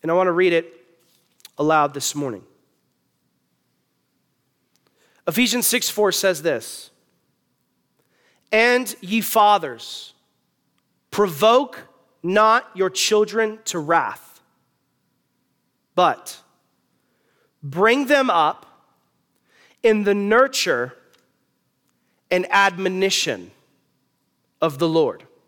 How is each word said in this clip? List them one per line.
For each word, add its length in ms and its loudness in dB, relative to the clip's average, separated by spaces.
And 120 -4
I 20 0
wanna 160 2
read 220 2
it 200 -2
aloud 340 2
this 220 -8
morning. 300 -8
Ephesians 380 0
six 240 -2
four 200 0
says 300 -2
this, 500 -6
And 520 2
ye 180 -2
fathers, 920 0
provoke 760 0
not 520 0
your 160 -2
children 760 -2
to 120 -6
wrath, 600 -2
but 460 -2
bring 440 2
them 240 2
up 340 0
in 220 2
the 100 2
nurture 840 0
and 200 0
admonition 1000 0
of 180 -4
the 100 0
Lord. 360 0